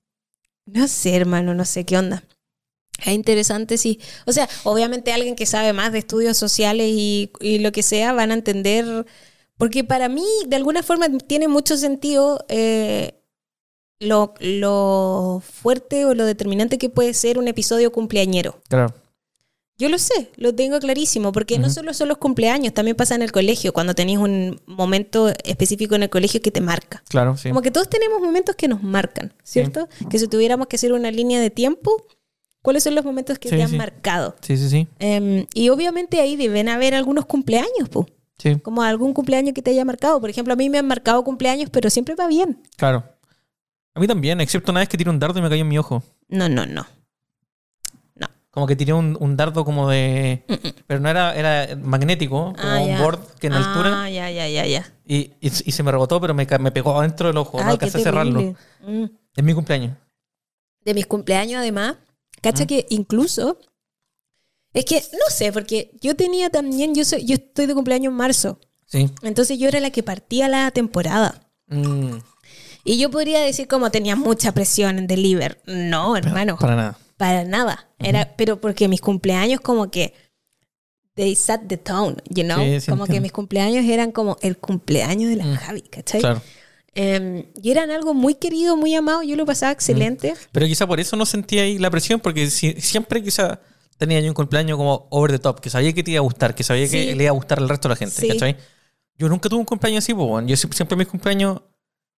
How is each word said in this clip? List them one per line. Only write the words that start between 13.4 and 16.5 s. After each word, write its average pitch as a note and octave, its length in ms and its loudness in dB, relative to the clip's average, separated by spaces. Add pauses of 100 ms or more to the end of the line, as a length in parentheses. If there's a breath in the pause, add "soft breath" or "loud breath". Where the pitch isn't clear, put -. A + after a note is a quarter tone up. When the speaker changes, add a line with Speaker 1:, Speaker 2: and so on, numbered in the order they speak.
Speaker 1:
lo, G#3 400 2
lo F#3+ 1040 0
fuerte B3+ 600 -2
o C4 100 4
lo A3+ 120 2
determinante G#3+ 500 0